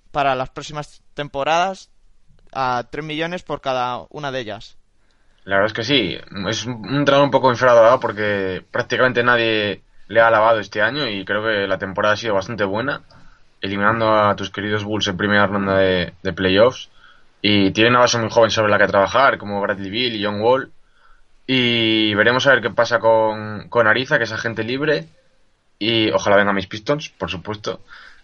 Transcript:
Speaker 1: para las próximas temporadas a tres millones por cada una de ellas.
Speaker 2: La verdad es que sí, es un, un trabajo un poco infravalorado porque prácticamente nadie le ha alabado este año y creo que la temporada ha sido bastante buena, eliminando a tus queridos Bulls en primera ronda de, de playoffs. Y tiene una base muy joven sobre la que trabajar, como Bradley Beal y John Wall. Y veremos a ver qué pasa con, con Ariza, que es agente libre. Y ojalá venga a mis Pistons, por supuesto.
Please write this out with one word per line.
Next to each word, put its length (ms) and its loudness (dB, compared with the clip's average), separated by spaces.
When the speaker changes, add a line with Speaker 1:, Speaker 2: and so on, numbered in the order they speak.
Speaker 1:
para 240 0
las 140 -6
próximas 520 -14
temporadas 760 -2
a 400 -4
tres 140 -10
millones 380 -8
por 180 -10
cada 480 -4
una 220 -10
de 100 -6
ellas. 360 -14
Speaker 2:
La 100 -4
verdad 120 2
es 60 -6
que 120 -6
sí, 320 0
es 160 -6
un, 200 -10
un 200 -2
trabajo 180 4
un 80 0
poco 180 2
infravalorado 520 6
porque 680 -4
prácticamente 540 0
nadie 580 0
le 100 2
ha 80 8
alabado 320 4
este 220 -6
año 260 -2
y 160 -6
creo 180 -2
que 240 -2
la 120 -2
temporada 380 -2
ha 20 -8
sido 160 -4
bastante 320 -4
buena, 380 -6
eliminando 520 0
a 220 4
tus 140 -10
queridos 340 -6
Bulls 240 -4
en 80 -4
primera 320 2
ronda 300 0
de, 440 0
de 120 -6
playoffs. 560 2
Y 300 4
tiene 200 4
una 80 4
base 200 2
muy 100 -2
joven 220 4
sobre 180 0
la 80 2
que 100 4
trabajar, 500 2
como 240 -8
Bradley 280 -4
Beal 240 -4
y 100 -6
John 180 -4
Wall. 300 0
Y 680 0
veremos 300 2
a 60 6
ver 100 4
qué 80 -2
pasa 300 0
con, 680 0
con 180 2
Ariza, 300 0
que 80 0
es 60 -8
agente 320 -6
libre. 440 -4
Y 320 0
ojalá 240 2
venga 160 4
a 20 0
mis 140 -4
Pistons, 420 -6
por 220 -10
supuesto. 500 -10